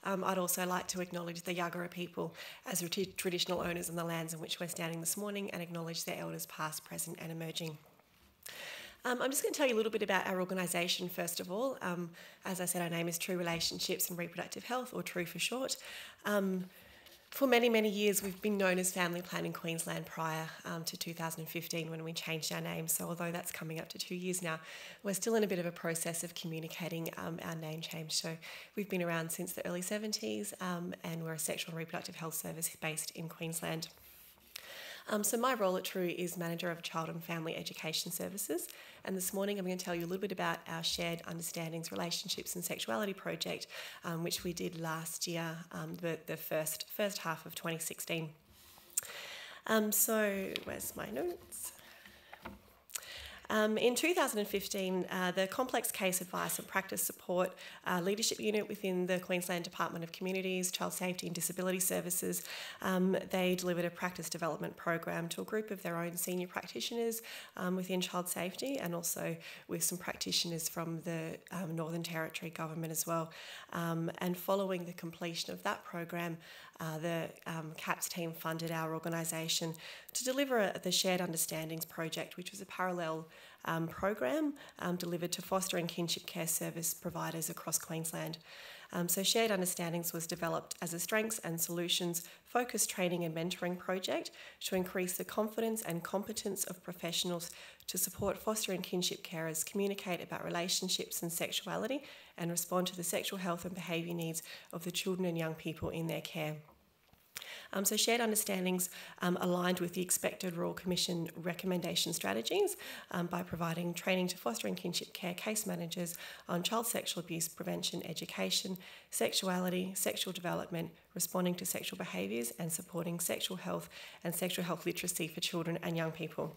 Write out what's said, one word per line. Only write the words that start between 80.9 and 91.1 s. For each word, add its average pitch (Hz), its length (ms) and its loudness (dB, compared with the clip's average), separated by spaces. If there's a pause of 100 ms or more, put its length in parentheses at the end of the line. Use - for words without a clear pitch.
Shared 180 280 6
Understandings 165 640 0
project, - 520 -4
which 180 140 -8
was 196 100 -12
a 190 60 -10
parallel, 165 640 0 (360)
um, 165 240 2
program, 254 640 2 (240)
um, 175 180 2
delivered 175 360 0
to 185 100 -4
foster 185 340 2
and 170 120 2
kinship - 380 0
care 170 200 -2
service 165 480 0
providers 165 560 -2
across - 280 0
Queensland. 160 600 -2 (540)
Um, 175 160 2
so 196 160 4
Shared 226 260 6
Understandings 175 600 2
was 165 140 -2
developed 165 540 -2
as 165 140 -2
a 175 60 -2
strengths 220 400 2